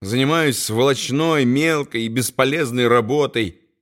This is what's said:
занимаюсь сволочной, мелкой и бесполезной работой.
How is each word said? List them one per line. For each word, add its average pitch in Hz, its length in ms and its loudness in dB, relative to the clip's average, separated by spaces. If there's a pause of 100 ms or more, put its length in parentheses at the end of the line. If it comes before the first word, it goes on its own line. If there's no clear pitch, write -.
занимаюсь 135 560 0
сволочной, 135 880 0
мелкой 143 580 0
и 113 40 -4
бесполезной 127 800 -2
работой. 120 720 0 (220)